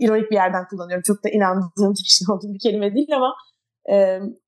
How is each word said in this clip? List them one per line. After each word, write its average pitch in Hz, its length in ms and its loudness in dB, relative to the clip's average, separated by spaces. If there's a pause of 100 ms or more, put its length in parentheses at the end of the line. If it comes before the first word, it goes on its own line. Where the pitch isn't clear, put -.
ironik 214 240 2
bir 214 60 0
yerden 185 340 2
kullanıyorum. 180 320 -8
Çok 202 220 -2
da 208 40 -4
inandığım 196 640 0
<laughs> 196 60 -4
bir - 100 -6
şey 190 260 2
olduğum 202 200 -8
bir 196 80 -12
kelime 208 320 0
değil 294 220 0
ama, 254 180 0 (580)
e, 190 280 2 (280)